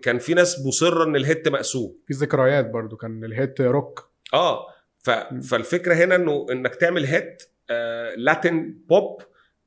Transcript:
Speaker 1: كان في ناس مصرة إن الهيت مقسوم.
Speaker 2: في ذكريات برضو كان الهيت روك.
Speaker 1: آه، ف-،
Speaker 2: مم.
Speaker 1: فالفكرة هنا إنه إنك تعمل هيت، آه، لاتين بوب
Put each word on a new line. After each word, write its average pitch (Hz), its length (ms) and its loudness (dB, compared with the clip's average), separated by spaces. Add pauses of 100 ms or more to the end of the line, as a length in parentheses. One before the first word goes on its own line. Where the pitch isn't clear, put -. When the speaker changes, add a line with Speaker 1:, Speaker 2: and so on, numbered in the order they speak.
Speaker 1:
كان 120 160 0
في 147 160 -2
ناس 175 320 2
مصرة 165 380 2
إن 151 120 0
الهيت 151 320 0
مقسوم. 131 460 -4 (120)
Speaker 2:
في 143 80 -6
ذكريات 135 560 2
برضو 113 260 -8
كان 113 280 -12
الهيت 127 360 -6
روك. 135 500 -2 (240)
Speaker 1:
آه، 151 320 0 (320)
ف-، 113 340 -2
Speaker 2:
مم. 127 80 -8
Speaker 1:
فالفكرة 165 540 0
هنا 185 220 6
إنه 151 360 0
إنك 127 220 -4
تعمل 170 300 0
هيت، 165 380 -4 (280)
آه، 117 440 -6
لاتين 160 640 0 (100)
بوب 202 340 2 (440)